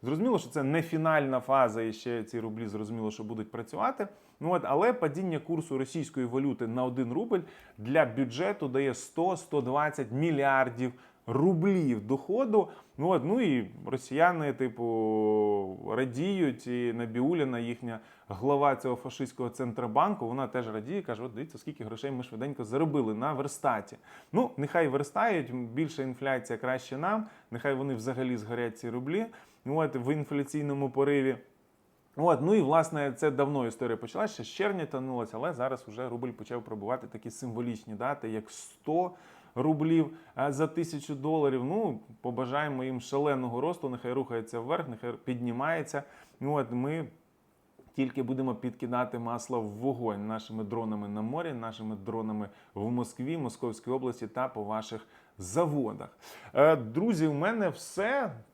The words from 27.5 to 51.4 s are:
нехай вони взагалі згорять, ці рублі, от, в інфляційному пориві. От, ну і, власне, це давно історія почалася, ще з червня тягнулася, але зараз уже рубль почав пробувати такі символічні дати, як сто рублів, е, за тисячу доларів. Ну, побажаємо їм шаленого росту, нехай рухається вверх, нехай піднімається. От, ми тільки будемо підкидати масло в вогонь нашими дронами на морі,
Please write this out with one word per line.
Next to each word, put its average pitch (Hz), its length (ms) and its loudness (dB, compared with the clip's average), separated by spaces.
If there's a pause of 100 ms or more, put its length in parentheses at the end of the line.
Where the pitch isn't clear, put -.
нехай 127 220 0
вони 135 220 0
взагалі 123 420 0
згорять, 113 420 -2
ці 120 100 -4
рублі, 139 360 0 (400)
от, 147 300 2
в 131 180 0
інфляційному 143 760 -2
пориві. 135 480 4 (760)
От, 151 260 4
ну 170 120 4
і, 214 80 6
власне, 160 500 2
це 147 200 2
давно 139 360 2
історія 113 300 -2
почалася, 208 360 -4
ще 123 100 -10
з - 40 -10
червня 190 380 -2
тягнулася, 127 520 -4
але 156 160 -2
зараз 127 340 -2
уже 120 220 -6
рубль 120 200 -4
почав 113 340 -8
пробувати 110 440 -6
такі 113 220 -12
символічні 117 640 -6
дати, 123 360 -4
як 107 200 -6
сто - 600 -4 (440)
рублів, 156 640 2 (200)
е, 139 140 2
за 147 160 2
тисячу 160 480 -4
доларів. 139 480 2
Ну, 160 360 0 (220)
побажаємо 131 600 -2
їм 131 180 -4
шаленого 131 600 0
росту, 160 280 -2
нехай 123 240 -4
рухається 120 460 -2
вверх, 147 280 -2
нехай 120 260 -6 (100)
піднімається. 135 800 -2 (380)
От, 139 300 0
ми 139 360 -2 (880)
тільки 131 280 0
будемо 127 320 0
підкидати 123 640 -2
масло 117 420 -2
в 107 80 -4
вогонь 113 580 -2
нашими 110 360 -6
дронами 107 440 -4
на 104 140 -4
морі, 147 320 -4